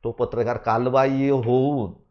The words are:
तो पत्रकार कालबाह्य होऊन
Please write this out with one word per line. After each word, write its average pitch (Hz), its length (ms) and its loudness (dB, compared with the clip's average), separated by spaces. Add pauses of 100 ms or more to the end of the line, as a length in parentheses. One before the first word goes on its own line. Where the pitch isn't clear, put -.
तो 117 60 -4
पत्रकार 117 460 -2
कालबाह्य 131 720 0
होऊन 127 600 0 (180)